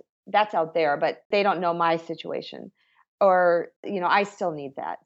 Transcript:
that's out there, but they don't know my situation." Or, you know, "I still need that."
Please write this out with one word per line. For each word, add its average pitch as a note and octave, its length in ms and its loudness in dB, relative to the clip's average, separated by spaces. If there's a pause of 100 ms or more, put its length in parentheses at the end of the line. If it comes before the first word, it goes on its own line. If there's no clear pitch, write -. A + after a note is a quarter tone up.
(280)
that's G#3 260 0
out E3 220 -2
there, D3+ 220 2
but D#3+ 340 -2
they G3+ 100 2
don't F#3 200 0
know E3+ 120 0
my E3+ 240 2
situation." - 760 -10 (480)
Or, F3+ 500 4 (140)
you G3 160 -4
know, F3 80 0
"I F#3+ 160 4
still G3 280 -4
need C#3+ 240 -10
that." F2 300 -8